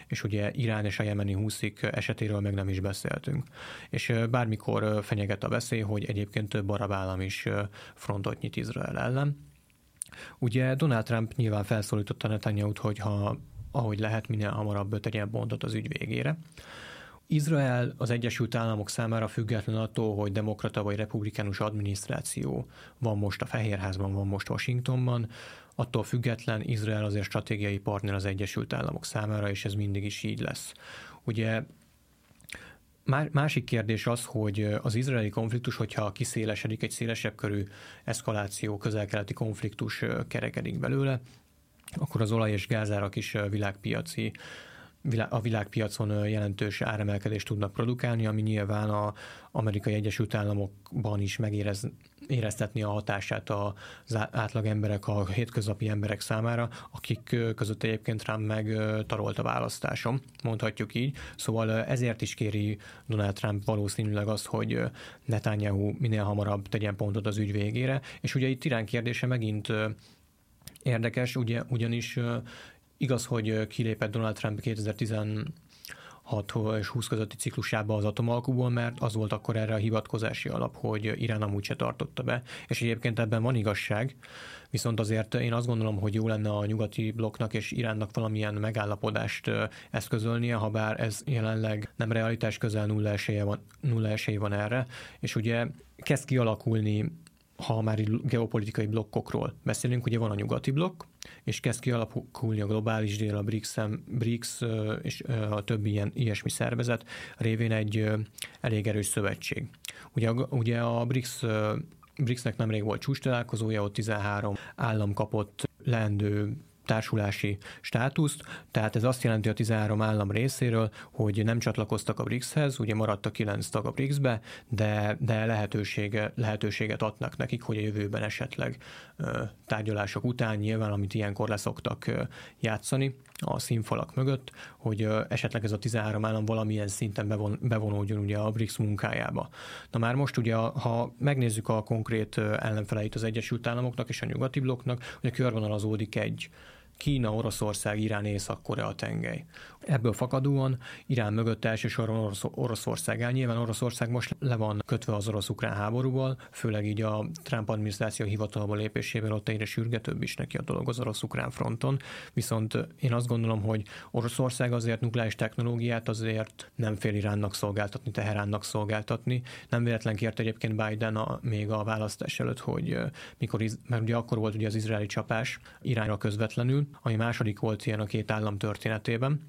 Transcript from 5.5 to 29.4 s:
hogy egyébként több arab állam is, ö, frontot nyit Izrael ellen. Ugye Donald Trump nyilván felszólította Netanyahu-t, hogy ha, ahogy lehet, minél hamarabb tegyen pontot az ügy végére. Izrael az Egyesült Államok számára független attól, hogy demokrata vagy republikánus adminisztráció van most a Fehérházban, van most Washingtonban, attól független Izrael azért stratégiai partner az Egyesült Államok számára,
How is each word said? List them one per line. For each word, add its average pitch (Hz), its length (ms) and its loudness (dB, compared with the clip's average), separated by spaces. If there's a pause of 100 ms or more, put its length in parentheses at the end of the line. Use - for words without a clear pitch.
hogy 104 240 0
egyébként 104 440 -2
több 101 200 0
arab 101 240 0
állam 95 280 0
is, 95 260 -4
ö, 101 160 0 (320)
frontot 104 460 -4
nyit 110 160 -6
Izrael - 420 -4
ellen. 139 460 0 (960)
Ugye 127 360 2
Donald 135 300 4
Trump 113 300 0
nyilván 104 300 2
felszólította 107 640 0
Netanyahu-t, 104 500 0
hogy 104 200 -2
ha, 104 380 0 (340)
ahogy 110 280 0
lehet, 110 300 0
minél 104 220 0
hamarabb 104 500 0
tegyen 107 300 -2
pontot 113 340 -2
az 110 100 -2
ügy 110 240 -4
végére. 123 400 0 (880)
Izrael 139 680 4
az 120 140 0
Egyesült 117 440 0
Államok 113 360 2
számára 113 380 0
független 110 480 0
attól, 110 400 0
hogy 104 160 0
demokrata 107 500 0
vagy 101 140 2
republikánus 104 640 -2
adminisztráció 104 1040 -2 (320)
van 110 200 2
most 101 240 -2
a - 40 -2
Fehérházban, 98 680 0
van 98 140 0
most 98 240 -2
Washingtonban, 123 800 0 (460)
attól 120 280 0
független 117 600 0
Izrael 107 420 0
azért 104 200 2
stratégiai 101 540 0
partner 101 360 0
az 95 100 0
Egyesült 101 480 -2
Államok - 320 -2
számára, 104 460 0